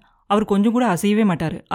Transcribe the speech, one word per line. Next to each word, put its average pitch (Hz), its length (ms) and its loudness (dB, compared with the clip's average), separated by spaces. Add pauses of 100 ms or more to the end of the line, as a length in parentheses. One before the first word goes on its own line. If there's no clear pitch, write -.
(260)
அவர் 208 180 0
கொஞ்சம் 202 280 0
கூட 247 200 0
அசையவே 214 320 0
மாட்டாரு. 165 340 -2 (160)